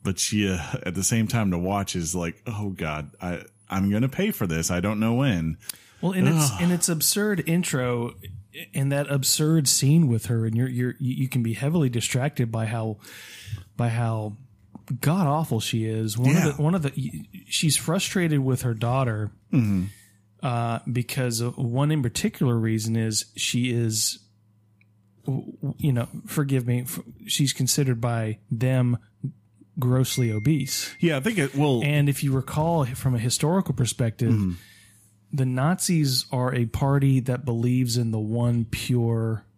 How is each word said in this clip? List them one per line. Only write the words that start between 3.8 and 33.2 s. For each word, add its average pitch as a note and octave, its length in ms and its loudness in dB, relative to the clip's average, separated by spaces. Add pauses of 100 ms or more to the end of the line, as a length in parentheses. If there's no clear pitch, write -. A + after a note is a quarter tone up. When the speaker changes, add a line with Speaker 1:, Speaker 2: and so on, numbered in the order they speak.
Speaker 1:
gonna A2+ 160 0
pay F#3 240 -2
for - 160 -4
this. D#2+ 240 0
I F2 80 0
don't G#2 200 -2
know A2+ 160 0
when." F2+ 420 0 (440)
Speaker 2:
Well, F#3 120 -2
in F#3 140 2
its, D3+ 260 2
Speaker 1:
Ugh. G2 80 -4
Speaker 2:
in F3 100 4
its E3+ 160 0
absurd G3 600 0
intro, B2+ 640 0 (600)
in C#3 160 0
that C#3+ 220 0
absurd D3+ 560 4
scene D3+ 400 6
with A2+ 200 2
her, A2+ 180 2
and A2+ 100 0
you're, B2+ 140 2
you're, B2 300 -2
you, C3 240 -2
you C3 60 -2
can B2 140 0
be A2+ 100 0
heavily C#3+ 360 2
distracted B2 600 -2
by A2 180 -2
how, A2 320 -4 (760)
by A#2+ 140 0
how A2+ 480 -2 (640)
god E3 260 2
awful D3 320 0
she A2+ 240 -2
is. A2 340 -2
One B2 160 4
Speaker 1:
Yeah. E3+ 140 4
Speaker 2:
of C#3+ 100 0
the, D3 60 -2
one D#3+ 120 4
of F#3 80 0
the, C#3 120 -2
y-, - 520 -8
she's - 280 0
frustrated E3 640 0
with C3 220 0
her A#2+ 120 0
daughter, A#2 580 0 (200)
Speaker 1:
Mm-hmm. G2+ 320 2 (580)
Speaker 2:
uh, A#2 380 0 (100)
because A#2+ 520 -2
of A#2+ 160 -4
one C3 340 0
in D#3 100 0
particular B2 560 0
reason A2+ 380 0
is A2 300 -2 (100)
she B2 340 0
is, A2+ 500 0 (1040)
w-, - 260 -4 (100)
w-, C#3 160 -6
you D3+ 140 0
know, A#2 160 0 (180)
forgive C3+ 400 0
me, B2 180 0
f-, - 160 -8 (280)
she's C3+ 240 2
considered C3 480 0
by A2+ 400 -2 (100)
them B2 480 2 (800)
grossly B2+ 540 2
obese. C3+ 680 -2
Speaker 1:
Yeah, E3 180 2
I - 20 0
think G#3+ 180 -2
it C#3 180 0
will. C#3 280 2
Speaker 2:
And D3 260 4
if C#3 140 -2
you C#3 80 0
recall D3+ 540 0
from B2+ 300 -2
a A#2 40 0
historical D3 540 0